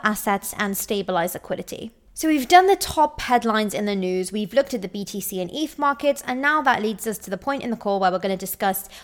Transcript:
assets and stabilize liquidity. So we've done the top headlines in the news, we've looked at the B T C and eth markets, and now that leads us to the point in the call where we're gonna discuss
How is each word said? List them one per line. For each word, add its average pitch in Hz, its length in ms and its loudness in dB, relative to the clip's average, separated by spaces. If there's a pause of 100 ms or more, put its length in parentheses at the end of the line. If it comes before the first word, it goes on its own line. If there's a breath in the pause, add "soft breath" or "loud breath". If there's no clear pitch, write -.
assets 208 560 0
and 196 180 -2
stabilize 180 580 -2
liquidity. - 580 -8 (200)
So - 140 -4
we've 302 220 2
done 370 180 10
the 392 80 6
top - 460 2
headlines 214 520 2
in 208 120 -4
the 208 100 0
news, 185 380 -2
we've 208 200 -4
looked 269 220 2
at 202 80 -4
the 196 60 -8
B 202 160 -8
T 196 160 -8
C 185 200 -6
and 180 140 -6
eth 302 240 -6
markets, 285 480 0
and 254 160 -4
now 302 200 2
that 240 200 2
leads 214 240 -4
us 214 120 -4
to - 120 -14
the 190 80 -4
point 277 240 -4
in 240 80 -6
the 226 60 -2
call 202 240 -2
where 185 100 4
we're 185 80 0
gonna 190 180 0
discuss 190 520 -4 (160 loud breath)